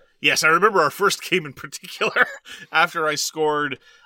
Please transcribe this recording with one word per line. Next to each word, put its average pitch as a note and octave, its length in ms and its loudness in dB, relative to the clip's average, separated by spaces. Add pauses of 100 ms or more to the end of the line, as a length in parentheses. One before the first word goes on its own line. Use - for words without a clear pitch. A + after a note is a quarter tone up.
(200)
Yes, C#3+ 240 0
I D#3 40 6
remember F#3 340 4
our C#3+ 80 4
first - 320 -2
game E3 240 -4
in C#3 80 -14
particular. - 720 -4 (200)
<laughs> - 260 -18
After E3 340 0
I D3+ 80 0
scored, D3 640 -4 (280)